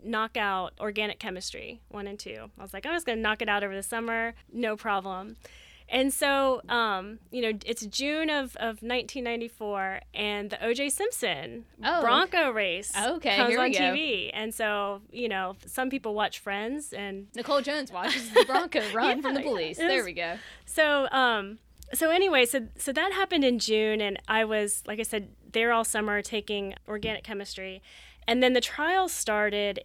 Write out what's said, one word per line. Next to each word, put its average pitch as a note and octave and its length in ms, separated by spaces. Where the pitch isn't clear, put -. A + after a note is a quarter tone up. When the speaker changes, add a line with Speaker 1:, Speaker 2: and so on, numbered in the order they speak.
Speaker 1:
knock A3 360
out F#3+ 420
organic G#3 380
chemistry F#3+ 720
one G3+ 160
and G3+ 120
two. A3 400
I - 40
was G3 100
like, G3+ 140
"I'm D#4+ 80
just E4+ 100
gonna A3+ 160
knock G#3+ 220
it G#3+ 80
out G3+ 120
over G3 120
the G3 80
summer, A3+ 520
no A3+ 240
problem." G3 640
And C4 220
so, C#4 600
um, G#3+ 480
you B3 120
know, A3 240
it's A3+ 180
June D4 460
of, C#4 260
of A3 260
nineteen B3 420
ninety-four, G#3+ 760
and G#3 340
the G3+ 160
O A3+ 80
J C#4 160
Simpson A#3 800
Speaker 2:
Oh, E4 160
Speaker 1:
Bronco D#4 440
Speaker 2:
okay. C4+ 60
Speaker 1:
race G3+ 460
Speaker 2:
Okay, A#3+ 400
Speaker 1:
comes A#3+ 140
Speaker 2:
here A#3+ 80
we B3+ 80
Speaker 1:
on B3+ 60
Speaker 2:
go. G3 60
Speaker 1:
T F3+ 120
V. G3+ 400
And A3 240
so, G3+ 560
you A#3+ 180
know, F#3+ 280
some C4 240
people A#3 240
watch G#3 240
Friends, A3+ 560
and G3 400
Speaker 2:
Nicole C#4+ 260
Jones C#4+ 320
watches A#3 380
the G#4+ 160
Bronco E4+ 420
Speaker 1:
<laughs> G3 60
Speaker 2:
run B3 260
from C4+ 140
the C#4 60
Speaker 1:
Yeah, D#4 60
Speaker 2:
police. F3 320
Speaker 1:
it E4 80
Speaker 2:
There C4+ 120
Speaker 1:
was G#3+ 80
Speaker 2:
we F3 80
go. E3+ 240
Speaker 1:
So, D4 460
um, A3+ 480
so D#4 180
anyway, E4+ 360
so, A#3+ 220
so - 160
that F4 180
happened F#4 320
in B3 140
June, G#3+ 420
and G3+ 260
I A3 200
was, G#3 400
like G#3+ 120
I A3+ 40
said, G#3+ 260
there A#3 220
all A3+ 120
summer G#3 380
taking G3+ 520
organic G#3+ 340
chemistry. F#3+ 600
And A#3+ 140
then B3+ 120
the B3 80
trial F4 480
started G#3 760